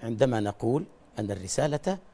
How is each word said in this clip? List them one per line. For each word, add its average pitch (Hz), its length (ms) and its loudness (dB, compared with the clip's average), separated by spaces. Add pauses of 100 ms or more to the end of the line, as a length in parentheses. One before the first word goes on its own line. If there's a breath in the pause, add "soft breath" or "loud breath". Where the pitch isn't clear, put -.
عندما 117 360 4
نقول 113 440 0 (360)
أن 104 120 -4
الرسالة 143 640 -2 (160 soft breath)